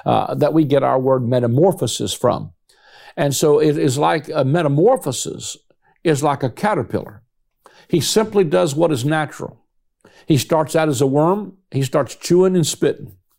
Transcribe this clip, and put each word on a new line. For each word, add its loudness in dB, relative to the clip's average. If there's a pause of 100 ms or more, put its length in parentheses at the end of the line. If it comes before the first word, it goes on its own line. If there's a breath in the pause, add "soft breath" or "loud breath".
uh, 0
that 0
we 4
get 2
our 2
word 0
metamorphosis 0
from. -2 (680 loud breath)
And 0
so 2
it 2
is 0
like -2
a -2
metamorphosis -2 (460)
is 0
like -2
a 0
caterpillar. -6 (640 soft breath)
He 0
simply 0
does 0
what 2
is -2
natural. -6 (600 soft breath)
He 4
starts 0
out 2
as 0
a 2
worm. 0 (140)
He -2
starts -2
chewing 2
and 2
spitting, -4 (240)